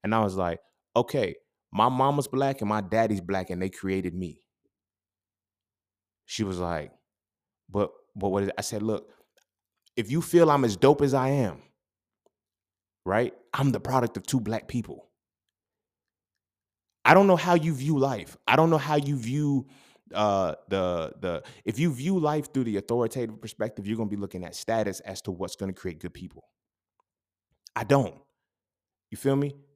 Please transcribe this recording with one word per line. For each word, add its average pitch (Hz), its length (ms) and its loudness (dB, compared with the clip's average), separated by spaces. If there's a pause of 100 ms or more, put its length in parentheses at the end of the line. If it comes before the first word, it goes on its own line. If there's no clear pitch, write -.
And 107 120 0
I 113 80 4
was 95 120 -2
like, 90 240 -2 (360)
"Okay, 120 400 0 (360)
my 107 180 2
mama's 135 380 0
black 135 340 -2
and 104 80 -2
my 107 120 0
daddy's 107 400 0
black 92 280 -6
and 90 120 -6
they 95 80 -4
created 95 440 -4
me." 87 320 -10 (1800)
She - 180 -6
was 95 160 -4
like, 85 320 -4 (800)
"But, 101 220 -2 (240)
but 101 140 -2
what 101 140 2
is 95 60 -2
it?" - 80 -8
I - 40 -6
said, 104 220 -6
"Look, 110 280 -4 (880)
if 117 140 -4
you 160 100 0
feel 165 300 6
I'm 143 140 4
as 104 120 0
dope 139 240 6
as 139 120 2
I 131 160 2
am, 117 320 -2 (1400)
right, 107 280 2 (200)
I'm 135 180 2
the 110 100 -2
product 123 360 0
of 98 80 -8
two 131 140 0
black 110 280 -4
people." - 420 -8 (2000)
I 139 60 10
don't 196 140 8
know 185 80 8
how 170 200 2
you 160 180 2
view 143 260 0
life. 127 380 -2 (100)
I 120 80 4
don't 160 160 6
know 156 80 4
how 147 160 -2
you 143 200 0
view, 135 520 -2 (460)
uh, 98 420 0 (140)
the, 90 500 -2
the, 87 240 -6 (220)
if 110 120 -4
you 160 160 2
view 165 260 -2
life 151 340 -2
through 135 100 0
the 110 140 -2
authoritative 113 640 -4
perspective, 107 460 -8
you're 110 100 -2
gonna 110 120 -4
be 101 60 -6
looking 95 280 -8
at 82 120 -14
status 101 460 -4
as 95 220 -12
to - 80 -6
what's 90 240 -8
gonna 95 180 -6
create 87 260 -10
good 87 160 -12
people. - 300 -18 (1300)
I 113 80 -6
don't. 113 320 2 (960)
You - 60 -12
feel 139 180 0
me? 139 200 -2 (200)